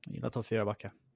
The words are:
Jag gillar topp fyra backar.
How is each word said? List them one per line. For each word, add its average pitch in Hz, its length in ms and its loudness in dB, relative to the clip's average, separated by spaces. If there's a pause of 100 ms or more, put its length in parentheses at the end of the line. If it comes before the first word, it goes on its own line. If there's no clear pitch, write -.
Jag - 100 -8
gillar 120 140 -2
topp 117 160 0
fyra 110 200 4
backar. 104 260 -2 (240)